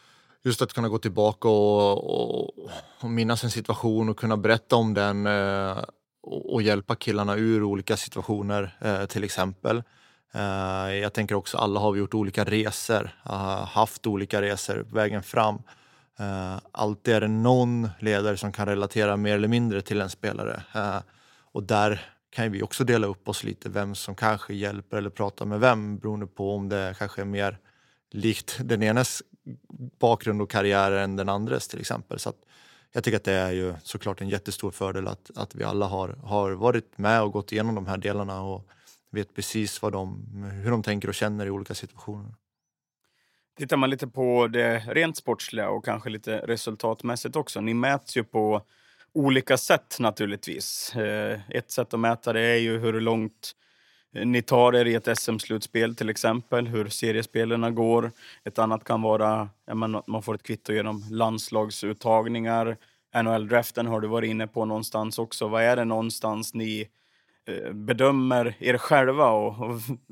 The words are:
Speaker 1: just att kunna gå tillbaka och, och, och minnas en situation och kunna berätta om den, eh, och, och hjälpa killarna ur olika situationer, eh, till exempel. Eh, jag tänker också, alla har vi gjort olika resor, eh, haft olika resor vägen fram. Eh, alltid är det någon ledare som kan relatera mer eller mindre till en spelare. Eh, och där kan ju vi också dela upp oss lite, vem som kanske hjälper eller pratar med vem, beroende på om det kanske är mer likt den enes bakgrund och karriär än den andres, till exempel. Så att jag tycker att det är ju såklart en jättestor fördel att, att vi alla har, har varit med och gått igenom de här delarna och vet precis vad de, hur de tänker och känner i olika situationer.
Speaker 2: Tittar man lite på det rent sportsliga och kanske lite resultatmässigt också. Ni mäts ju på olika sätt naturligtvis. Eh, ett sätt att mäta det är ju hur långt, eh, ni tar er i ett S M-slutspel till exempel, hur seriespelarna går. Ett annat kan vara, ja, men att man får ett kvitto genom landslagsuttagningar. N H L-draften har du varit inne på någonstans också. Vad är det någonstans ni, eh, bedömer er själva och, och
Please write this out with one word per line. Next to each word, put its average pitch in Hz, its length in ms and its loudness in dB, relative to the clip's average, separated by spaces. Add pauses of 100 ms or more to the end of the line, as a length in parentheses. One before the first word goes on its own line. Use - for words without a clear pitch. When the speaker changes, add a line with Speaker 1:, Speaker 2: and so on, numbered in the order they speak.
(420)
Speaker 1:
just 127 200 0
att 117 100 -2
kunna 117 160 0
gå 107 100 0
tillbaka 107 500 2
och, 104 720 4
och, - 500 -4 (300)
och 120 100 -4
minnas 113 340 2
en 117 60 -2
situation 110 580 0
och 107 100 -2
kunna 113 180 2
berätta 113 400 4
om 110 180 4
den, 101 320 2
eh, 98 520 0 (440)
och, - 320 -6
och 113 80 2
hjälpa 104 320 2
killarna 104 420 0
ur 110 260 4
olika 101 340 0
situationer, 101 840 -4
eh, 101 240 0
till 101 200 0
exempel. 98 580 0 (500)
Eh, 95 640 -2
jag 101 180 -2
tänker 104 220 -2
också, - 240 -2
alla 101 220 2
har 104 120 2
vi 101 60 0
gjort 101 160 -2
olika 104 300 0
resor, 107 640 0 (160)
eh, 98 380 -4
haft 107 420 0
olika 101 360 0
resor 101 500 -2
vägen 107 300 0
fram. 107 400 2 (560)
Eh, 95 400 -4 (140)
alltid 107 420 2
är 107 60 6
det 107 80 2
någon 120 600 4 (120)
ledare 104 360 2
som 101 160 -6
kan 104 140 -2
relatera 101 500 0
mer 104 180 2
eller 104 140 2
mindre 117 340 2
till 104 180 -2
en 95 100 -4
spelare. 107 520 -6 (120)
Eh, 101 240 -2 (540)
och 101 100 -6
där 104 380 2 (300)
kan 117 140 -2
ju 110 60 0
vi 101 120 -4
också 123 220 -2
dela 113 220 4
upp 98 220 -6
oss 104 160 -4
lite, 101 240 -8
vem 101 260 -4
som 98 200 -10
kanske 107 400 0
hjälper 101 420 -6
eller 101 140 -4
pratar 104 360 -4
med 107 140 -2
vem, 107 380 4
beroende 107 280 -6
på 98 280 -4
om 98 140 -4
det 95 300 -2
kanske 104 220 -6
är 101 40 -4
mer 101 340 -2 (520)
likt 107 500 -2
den 113 220 0
enes 113 400 2 (800)
bakgrund 110 420 2
och 98 80 -6
karriär 98 420 4
än 98 240 0
den 98 120 -2
andres, 110 400 -2
till - 120 -12
exempel. - 380 -8
Så - 100 -8
att - 80 -6 (560)
jag 117 120 -2
tycker 107 120 2
att - 80 -2
det 98 80 2
är 92 200 2
ju 92 300 -2
såklart 98 380 -6
en 98 80 -6
jättestor 98 420 -4
fördel 95 380 -4
att, - 260 -10
att 104 200 -8
vi 104 100 -4
alla 101 220 0
har, 95 220 -4
har 101 420 -2
varit 113 480 0
med 110 240 4
och 104 100 0
gått 104 200 -6
igenom 110 220 0
de 98 120 -6
här 95 100 -4
delarna 98 460 -4
och 95 260 -8 (420)
vet 104 240 -6
precis 104 480 -6
vad 104 100 -2
de, 98 420 -8 (300)
hur 120 60 0
de 113 120 2
tänker 104 260 -2
och 101 60 -4
känner 104 320 -2
i 98 40 -4
olika 98 240 -6
situationer. 104 600 -12 (1200)
Speaker 2:
Tittar 143 200 -2
man 135 140 4
lite 135 160 -4
på 123 400 2
det 117 320 2
rent 151 380 0
sportsliga 110 520 -4
och 104 160 -4
kanske 113 260 -4
lite 107 280 -6
resultatmässigt 117 960 -4
också. 139 240 -6
Ni 113 140 0
mäts 131 420 0
ju 117 80 2
på 107 380 2 (500)
olika 135 440 4
sätt - 420 2
naturligtvis. 104 960 -4
Eh, 107 520 -2
ett - 220 -6
sätt 120 240 -4
att 113 60 0
mäta 117 320 0
det 110 80 0
är 117 160 4
ju 113 220 0
hur 113 220 0
långt, 113 520 -2 (640)
eh, 110 120 -4
ni 123 160 2
tar 123 320 6
er 120 100 6
i 117 100 2
ett 113 140 -2
S 113 200 0
M-slutspel 113 680 -2
till 110 120 -4
exempel, 120 580 0
hur 110 220 -2
seriespelarna 113 800 -2
går. 117 400 2 (340)
Ett 107 140 -10
annat 110 260 2
kan 113 180 0
vara, 107 460 2 (180)
ja, 113 80 -8
men 110 200 -2
att - 120 -6
man 110 160 -4
får 110 120 -4
ett - 80 -10
kvitto - 300 -6
genom 107 380 -2
landslagsuttagningar. 113 1700 0 (380)
N 113 120 2
H 113 60 2
L-draften 117 540 2
har 113 140 -2
du 107 80 -2
varit 113 220 0
inne 110 160 -2
på 110 180 -2
någonstans 110 540 -4
också. 113 300 -4
Vad 113 140 2
är 123 140 6
det 120 80 0
någonstans 113 720 -2
ni, 107 340 -4 (580)
eh, 92 260 -8
bedömer 123 840 2
er 123 200 2
själva 135 520 4
och, 107 400 0
och 117 100 -6 (320)